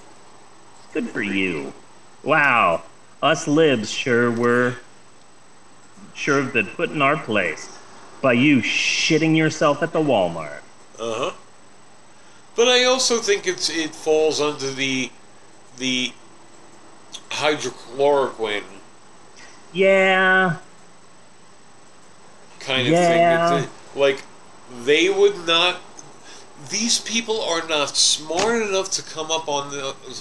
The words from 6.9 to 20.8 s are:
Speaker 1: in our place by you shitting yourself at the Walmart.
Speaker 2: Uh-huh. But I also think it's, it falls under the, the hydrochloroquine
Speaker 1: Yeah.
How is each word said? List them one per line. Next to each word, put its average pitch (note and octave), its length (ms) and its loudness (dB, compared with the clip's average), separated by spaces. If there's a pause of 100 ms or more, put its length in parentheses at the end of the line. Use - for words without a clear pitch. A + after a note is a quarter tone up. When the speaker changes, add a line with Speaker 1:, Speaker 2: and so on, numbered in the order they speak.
Speaker 1:
in D#3 100 -4
our C#3+ 160 4
place G2+ 520 -2 (520)
by C3 120 4
you C3 280 4
shitting - 760 0
yourself D#3 460 0
at E3 120 -2
the E3+ 60 0
Walmart. E2+ 600 0 (400)
Speaker 2:
Uh-huh. A#2 320 -4 (1200)
But A#3 120 2
I B3 180 4
also B3+ 340 2
think G3+ 280 -2
it's, F3 220 -4
it D#3 260 -6
falls D#3 460 0
under C#3 300 -4
the, C3 380 -4 (680)
the B2+ 340 -2 (1160)
hydrochloroquine B2+ 1300 -2 (1120)
Speaker 1:
Yeah. F#3+ 840 4 (2000)